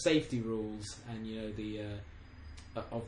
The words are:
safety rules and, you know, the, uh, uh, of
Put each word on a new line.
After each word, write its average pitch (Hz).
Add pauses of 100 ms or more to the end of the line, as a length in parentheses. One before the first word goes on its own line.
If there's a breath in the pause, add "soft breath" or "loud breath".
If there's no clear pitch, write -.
safety 151
rules 107 (120)
and, 110
you 110
know, 107
the, 107
uh, 104 (880)
uh, 107 (100)
of 117